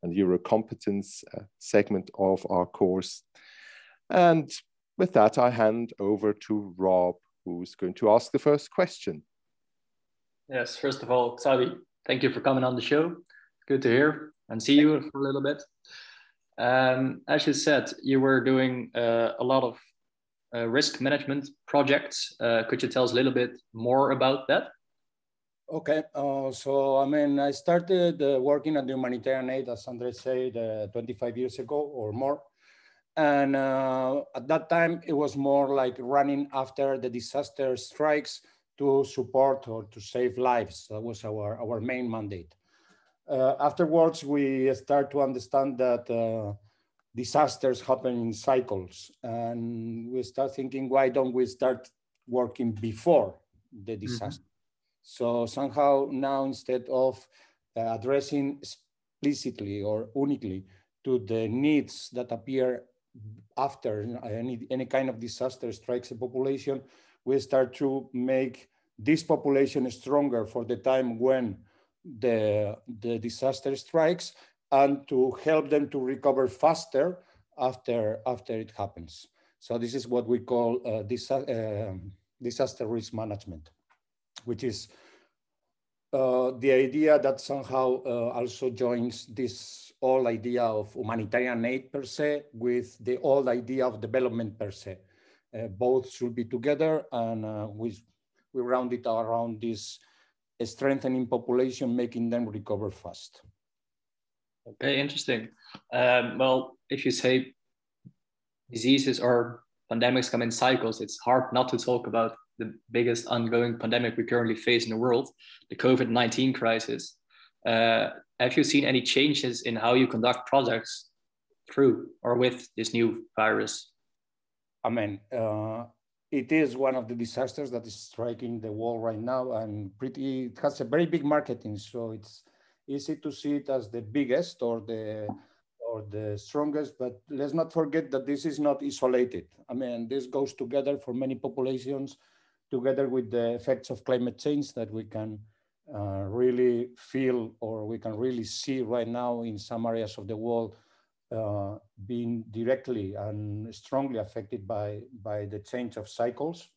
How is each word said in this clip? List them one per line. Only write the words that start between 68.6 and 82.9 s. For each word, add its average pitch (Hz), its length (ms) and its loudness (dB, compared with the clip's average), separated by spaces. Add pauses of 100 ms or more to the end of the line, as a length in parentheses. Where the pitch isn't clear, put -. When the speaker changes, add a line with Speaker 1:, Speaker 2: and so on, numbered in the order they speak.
Speaker 3:
this 151 240 2
population 139 680 2
stronger 135 540 0
for 117 200 -6
the 117 120 -2
time 131 420 0
when 123 380 2 (640)
the, 107 580 2 (240)
the 117 180 -4
disaster 131 580 -2
strikes 165 580 0 (380)
and 139 340 4
to 131 240 2 (140)
help 151 260 2
them 147 180 2
to 139 120 -4
recover 131 480 2
faster 160 720 0 (400)
after, 120 680 -2
after 117 320 -6
it 110 180 -10
happens. 85 520 -10 (320)
So 117 180 -6
this 117 160 -4
is 120 140 -6
what 120 180 0
we 120 140 2
call, 120 440 0
uh, 110 200 -4
disa-, 123 440 -4
uh, 110 460 -4 (480)
disaster 123 440 -4
risk 113 280 -6